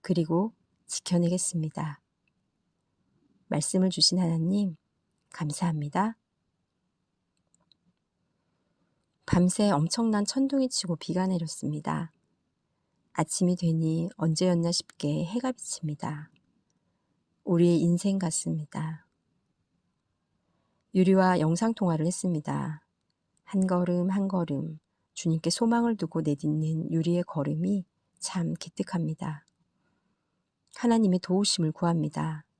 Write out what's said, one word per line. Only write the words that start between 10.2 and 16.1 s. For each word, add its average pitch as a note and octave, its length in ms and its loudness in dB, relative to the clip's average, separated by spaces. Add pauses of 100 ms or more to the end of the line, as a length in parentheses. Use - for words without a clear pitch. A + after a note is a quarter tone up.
천둥이 C4+ 440 0
치고 F3 280 -4
비가 F3+ 300 -2
내렸습니다. D#3 840 -4 (1000)
아침이 F3+ 440 0
되니 D#3+ 600 0
언제였나 E3+ 560 2
싶게 D3+ 540 -4
해가 A#3+ 260 -4
비칩니다. D3+ 760 -8 (1120)